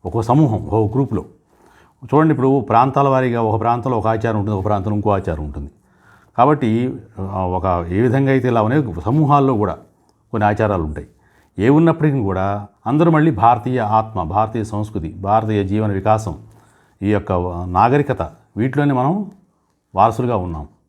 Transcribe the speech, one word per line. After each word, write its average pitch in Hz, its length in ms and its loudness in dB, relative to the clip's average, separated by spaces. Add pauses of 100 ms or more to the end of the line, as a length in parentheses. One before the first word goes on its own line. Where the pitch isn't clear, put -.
ఒక్కొక్క 110 220 -2
సమూహం, 139 360 4
ఒక్కొక్క 110 320 0
గ్రూప్లో 123 300 -2 (800)
చూడండి, 151 280 4
ఇప్పుడు 135 280 2 (100)
ప్రాంతాల 131 380 4
వారీగా 127 340 0
ఒక 110 200 0
ప్రాంతంలో 120 360 -2
ఒక 107 100 -2
ఆచారం 110 320 0
ఉంటుంది, 104 180 -2
ఒక 95 80 -4
ప్రాంతంలో 104 300 -2
ఇంకో 104 160 0
ఆచారం 85 320 -2
ఉంటుంది. 71 280 -10 (680)
కాబట్టి, 127 600 2 (200)
ఆ, 95 220 -6 (160)
ఒక 87 80 -4 (240)
ఏ 95 120 0
విధంగా 135 300 2
అయితే 131 160 0
ఇలా 117 140 2
ఉన్నాయి, 113 400 0
సమూహాల్లో 139 520 2
కూడా 101 240 -2 (540)
కొన్ని 107 160 0
ఆచారాలు 104 360 0
ఉంటాయి. 76 240 -8 (520)
ఏ 110 100 4
ఉన్నప్పటికీ 156 500 2
కూడా 98 480 -2 (200)
అందరూ 160 240 2
మళ్ళీ 156 200 2
భారతీయ 120 480 2
ఆత్మ, 110 440 0
భారతీయ 107 400 -2
సంస్కృతి, 104 500 -6
భారతీయ 104 500 0
జీవన 104 280 0
వికాసం, 104 460 -2 (640)
ఈ 98 100 0
యొక్క 98 200 0 (460)
నాగరికత, 123 440 2 (360)
వీటిలోనే 135 360 0
మనం 170 380 -2 (640)
వారసులుగా 117 400 2
ఉన్నాం. 82 320 -6 (220)